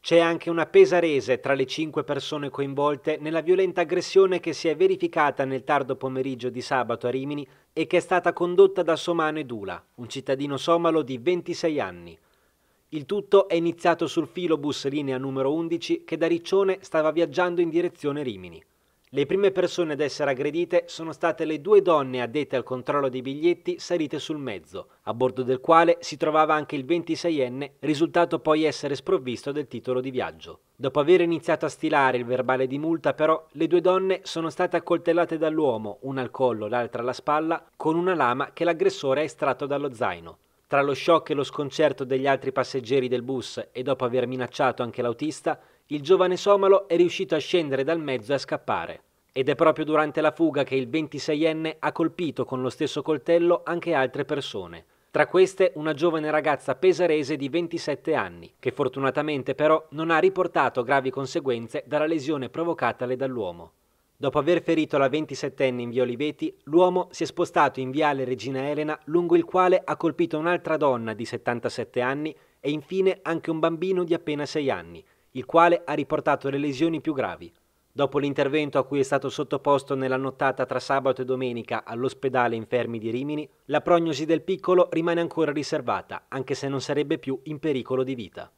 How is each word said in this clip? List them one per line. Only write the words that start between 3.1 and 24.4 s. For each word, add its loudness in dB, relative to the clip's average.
nella -2
violenta 2
aggressione 4
che -4
si -2
è 0
verificata 2
nel -4
tardo 0
pomeriggio -4
di -8
sabato -2
a 0
Rimini -6
e -2
che 0
è 6
stata 0
condotta 4
da 2
Somano -2
Edula, -8
un -14
cittadino -4
somalo 2
di -6
ventisei -2
anni. -10
Il -8
tutto 4
è 0
iniziato 2
sul -2
filobus -2
linea -2
numero -2
undici -4
che -6
da 2
Riccione 2
stava 0
viaggiando 0
in 0
direzione -4
Rimini. -10
Le 2
prime 2
persone -2
ad -4
essere -2
aggredite -2
sono -12
state -2
le -4
due 6
donne 2
addette -2
al 0
controllo -2
dei -4
biglietti -2
salite -4
sul -6
mezzo, -10